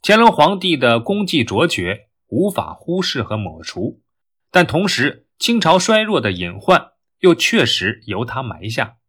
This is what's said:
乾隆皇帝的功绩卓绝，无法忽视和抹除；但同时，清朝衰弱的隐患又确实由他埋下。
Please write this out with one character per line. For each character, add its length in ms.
乾 160
隆 140
皇 260
帝 200
的 220
功 260
绩 180
卓 240
绝， 400
无 220
法 240
忽 280
视 200
和 140
抹 260
除； 400
但 160
同 220
时， 400
清 220
朝 180
衰 240
弱 200
的 100
隐 260
患 340
又 160
确 300
实 400
由 180
他 180
埋 280
下。 280